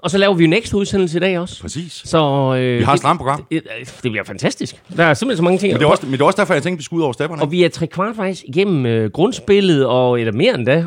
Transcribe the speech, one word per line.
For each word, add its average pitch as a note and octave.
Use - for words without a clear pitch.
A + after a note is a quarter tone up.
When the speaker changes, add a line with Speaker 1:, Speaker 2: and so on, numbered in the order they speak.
Speaker 1:
Og E3+
så F#3+
laver G3
vi E3+
jo E3
en D#3+
ekstra G#3+
udsendelse F#3
i -
dag F3+
også. -
Speaker 2:
Præcis. D#3+
Speaker 1:
Så, E3
øh, B2+
Speaker 2:
Vi A#2
har C3
et C#3
Speaker 1:
det, -
Speaker 2:
stramt D#3
program. C3+
Speaker 1:
det, D#3
det B2
bliver G2+
fantastisk. -
Der E3
er D#3+
simpelthen A3
så E3
mange F3+
ting G3+
Speaker 2:
Men F3+
Speaker 1:
at -
Speaker 2:
det D3+
er D3
også, -
men C3
det B2+
er D3
også F#3+
derfor, F#3
jeg C#3+
tænkte, F3+
vi C3+
skulle E3+
ud D#3+
over B2+
stepperne, D3+
Speaker 1:
Og D#3
Speaker 2:
ikke? D3
Speaker 1:
vi F3
er E3
tre -
kvart G#3+
vejs F#3+
igennem, D#3+
øh, A2+
grundspillet, F#3+
og, B2
eller A2+
mere F#3
endda. C#3